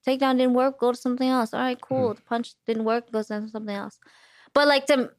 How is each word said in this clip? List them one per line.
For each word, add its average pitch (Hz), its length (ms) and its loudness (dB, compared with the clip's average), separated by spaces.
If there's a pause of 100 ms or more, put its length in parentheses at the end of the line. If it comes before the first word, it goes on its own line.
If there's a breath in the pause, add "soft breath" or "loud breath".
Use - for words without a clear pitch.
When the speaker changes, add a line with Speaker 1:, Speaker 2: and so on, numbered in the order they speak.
Speaker 1:
Takedown 262 300 2
didn't 254 160 2
work. 262 260 0
Go 247 140 0
to 247 60 -6
something 247 320 -4
else. 240 240 -2
All 247 60 -4
right, 254 200 -4
cool. 262 320 -2
Speaker 2:
Mm. 202 40 -8
Speaker 1:
The - 60 -20
punch 233 320 -6 (120)
didn't 226 180 -2
work. 233 260 -2
Go 220 120 -2
to 214 260 -8
something 214 260 -10
else." 202 240 -12 (540 soft breath)
But, 294 160 6
like, 277 200 4
to 269 300 2